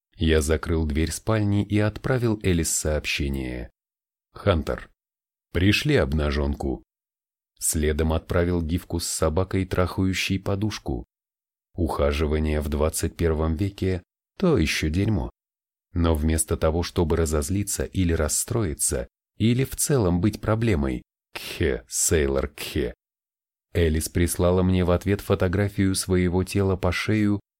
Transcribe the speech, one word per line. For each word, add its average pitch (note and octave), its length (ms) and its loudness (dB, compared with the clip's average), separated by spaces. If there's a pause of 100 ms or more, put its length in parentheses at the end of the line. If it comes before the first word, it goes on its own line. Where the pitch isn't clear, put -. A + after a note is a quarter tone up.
(160)
Я D#2 260 4
закрыл D#2+ 440 0
дверь D2+ 260 0
спальни G#2 520 0
и G2+ 160 0
отправил A2 640 0
Элис F2 260 2
сообщение. C2+ 1040 -4 (600)
«Хантер, - 560 -2 (600)
пришли G#2 440 2
обнаженку». C#2+ 880 0 (760)
Следом D#2 540 0
отправил F2 480 0
гифку F2 380 -4
с - 80 -6
собакой, F#2 580 0
трахающей F#2+ 760 -2
подушку. G2 680 -4 (680)
Ухаживание D2+ 840 0
в D2+ 100 -4
двадцать D#2 460 -2
первом D#2+ 400 0
веке — F#2+ 480 -2 (340)
то E3+ 200 2
еще D#2 320 0
дерьмо. F#2 400 0 (640)
Но E2+ 200 2
вместо D#2+ 440 0
того, F2 260 0
чтобы E2+ 320 0
разозлиться D#2+ 680 -2
или F2 280 0
расстроиться, D#2 920 -2 (300)
или A#2+ 260 2
в - 120 -6
целом F#2+ 440 2
быть G#2 220 0
проблемой, F#2+ 600 0 (300)
кхе, - 540 -4
Сейлор, C#2 600 0
кхе, - 460 -6 (800)
Элис D#2+ 340 2
прислала F2+ 540 2
мне F#2 240 4
в F2 60 2
ответ F#2 300 0
фотографию G2 760 0
своего F#2 480 2
тела F#2+ 320 0
по F2+ 160 0
шею, G#2 480 0 (200)